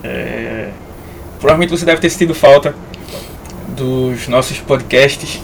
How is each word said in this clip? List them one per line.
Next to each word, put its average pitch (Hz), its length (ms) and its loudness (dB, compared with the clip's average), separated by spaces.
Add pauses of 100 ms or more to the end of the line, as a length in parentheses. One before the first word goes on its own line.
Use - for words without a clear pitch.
É, 117 640 -8 (680)
provavelmente 160 320 4
você 165 120 -2
deve 165 160 4
ter 165 120 2
sentido 165 240 0
falta 143 400 6 (920)
dos 127 580 -2
nossos 127 320 0
podcasts 131 840 0